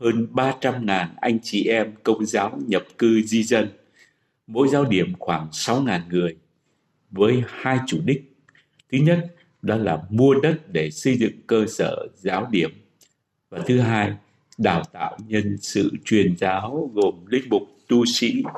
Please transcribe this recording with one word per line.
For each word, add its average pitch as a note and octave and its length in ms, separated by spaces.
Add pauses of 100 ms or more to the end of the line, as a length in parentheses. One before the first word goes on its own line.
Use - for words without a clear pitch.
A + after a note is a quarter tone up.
hơn A#2 300
ba C3 300
trăm A#2+ 260
ngàn F#2 300
anh A#2 260
chị G#2 220
em A2+ 380
công A2 240
giáo G#2 400
nhập F#2+ 160 (160)
cư A2+ 240
di A2 200
dân. A2 260 (800)
Mỗi B2 220
giáo C#3+ 160
điểm F#2 340
khoảng D#2+ 340
sáu A#2+ 280
ngàn G#2 280
người, F2 280 (760)
với A2+ 380
hai C3 380
chủ D#3+ 180
đích. C3+ 320 (560)
Thứ - 60
nhất, E3+ 360 (280)
đó G#2 140
là F2 340
mua B2+ 240
đất D3+ 380
để D#2 180
xây C3 260
dựng G#2+ 160 (140)
cơ A2 220
sở - 480
giáo F#2+ 340
điểm. E2 200 (800)
Và F2+ 160
thứ B2 140
hai, G#2+ 340 (460)
đào F#2 320
tạo E2+ 260 (100)
nhân G#2 320
sự - 300 (140)
truyền G2 320
giáo G#2+ 580
gồm F#2 320
linh B2+ 220
mục, G#2 140 (260)
tu A#2+ 160
sĩ, A#2 380 (160)